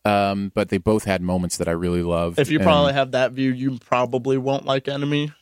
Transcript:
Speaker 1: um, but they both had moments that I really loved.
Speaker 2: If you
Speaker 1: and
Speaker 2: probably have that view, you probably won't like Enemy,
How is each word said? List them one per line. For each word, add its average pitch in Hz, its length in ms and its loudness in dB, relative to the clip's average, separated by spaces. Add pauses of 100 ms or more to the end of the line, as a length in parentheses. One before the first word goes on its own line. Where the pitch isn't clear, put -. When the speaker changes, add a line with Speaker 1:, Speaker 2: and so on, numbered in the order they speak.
Speaker 1:
um, 98 520 0
but 101 120 0
they 101 100 0
both 107 260 2
had 92 180 0
moments 90 360 -2
that 87 100 -2
I - 20 2
really 87 320 0
loved. 85 380 0
Speaker 2:
If 135 100 2
you 175 80 2
Speaker 1:
and 190 80 2
Speaker 2:
probably 143 280 4
have 135 180 0
that 127 180 2
view, 131 220 0
you 127 260 -4
probably 127 600 0
won't 135 260 -4
like 135 240 -2
Enemy, 147 420 -2 (120)